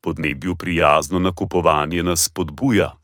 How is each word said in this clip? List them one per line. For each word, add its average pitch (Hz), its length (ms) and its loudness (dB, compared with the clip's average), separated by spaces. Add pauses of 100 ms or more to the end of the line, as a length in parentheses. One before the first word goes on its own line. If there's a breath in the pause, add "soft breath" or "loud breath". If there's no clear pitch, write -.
Podnebju 80 540 -4
prijazno 80 640 2
nakupovanje 85 840 0
nas 87 260 0
spodbuja 90 640 0 (100)